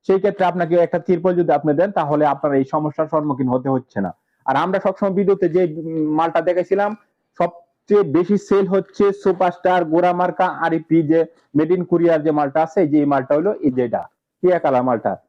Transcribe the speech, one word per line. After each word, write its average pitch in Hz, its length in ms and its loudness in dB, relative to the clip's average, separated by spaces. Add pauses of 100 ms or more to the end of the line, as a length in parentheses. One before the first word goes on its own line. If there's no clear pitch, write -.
সেই 190 160 0
ক্ষেত্রে 190 280 0
আপনাকে 175 300 -2
একটা 170 240 2
ত্রিপল 180 360 0
যদি 165 160 0
আপনি 147 220 0
দেন, 180 180 0
তাহলে 151 340 0
আপনার 143 300 0
এই 135 80 2
সমস্যার 151 440 -4
সম্মুখীন 147 400 -2
হতে 127 220 -2
হচ্ছে 127 320 -4
না। 90 120 -4 (320)
আর 135 100 -2
আমরা 185 240 0
সবসময় 196 320 -2
ভিডিওতে 190 380 0
যে, 180 140 2
উম, 160 520 -4
মালটা 165 260 0
দেখাইছিলাম, 185 540 -2 (420)
সবচেয়ে - 680 -2
বেশি 170 340 0
সেল 196 300 0
হচ্ছে 196 460 0
সুপারস্টার, 180 720 0
গোরামার্কা, 180 600 0
আরইপি, 160 580 0
যে 160 220 2 (320)
made 160 180 2
in 175 100 -4
কোরিয়ার 165 380 0
যে 156 80 0
মালটা 151 320 0
আছে, 160 240 0
যে 151 120 2
এই 147 60 2
মালটা 139 300 0
হলো 180 180 0
এই 143 180 -2
যেটা 117 380 -4 (320)
টিয়া 180 180 2
কালার 131 240 0
মালটা। 127 340 -2 (120)